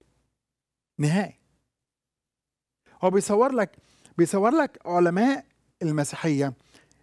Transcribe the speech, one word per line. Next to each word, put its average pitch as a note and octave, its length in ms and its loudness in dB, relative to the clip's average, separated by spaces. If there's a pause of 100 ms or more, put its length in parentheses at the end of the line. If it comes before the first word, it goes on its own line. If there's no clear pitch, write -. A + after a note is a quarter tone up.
(1000)
نهائي. D#3+ 400 -2 (1700)
هو F#3 60 2
بيصور G#3 420 0
لك، G#3+ 260 -4 (400)
بيصور G3 320 2
لك D4 360 -2
علماء F3 600 0 (360)
المسيحية D3 720 -2 (480)